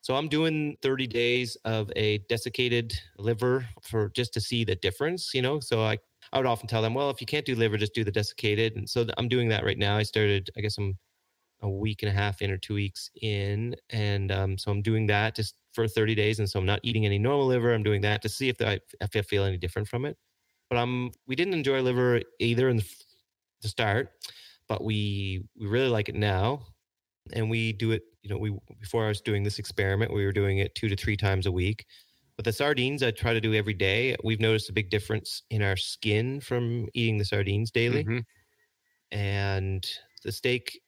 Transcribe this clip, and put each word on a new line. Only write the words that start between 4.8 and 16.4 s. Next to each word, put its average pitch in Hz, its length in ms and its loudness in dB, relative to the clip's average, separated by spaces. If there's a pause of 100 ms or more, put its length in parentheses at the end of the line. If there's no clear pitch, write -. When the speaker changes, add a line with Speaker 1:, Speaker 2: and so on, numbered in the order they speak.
Speaker 1:
you 131 80 2
know? 139 180 0
So 117 240 0
I, 110 140 2 (360)
I - 40 2
would 131 100 2
often 117 200 0
tell 110 160 2
them, 110 100 0
"Well, 139 160 0
if 127 120 -6
you 113 60 -10
can't 147 180 -2
do 127 100 0
liver, 110 220 2
just 104 180 -2
do 113 80 0
the 101 80 -2
desiccated." 110 640 0
And 104 140 -6
so 120 140 0
th-, 110 140 -4
I'm 123 120 0
doing 120 200 2
that 107 160 2
right - 140 0
now. 104 180 2
I 107 60 2
started, 101 540 2
I - 40 -8
guess 104 160 -4
I'm 98 200 -4 (640)
a 104 80 -2
week 101 340 -4
and 104 80 0
a - 20 0
half 101 300 0
in 98 80 -2
or 95 60 -4
two - 180 -6
weeks 101 340 -4 (120)
in. 104 540 -2 (140)
And, 101 420 0
um, 98 280 0
so 104 120 -4
I'm 101 120 0
doing 110 240 2
that 104 280 2
just 107 200 -4 (180)
for 113 140 2
thirty 110 280 2
days. 104 240 2
And 101 100 0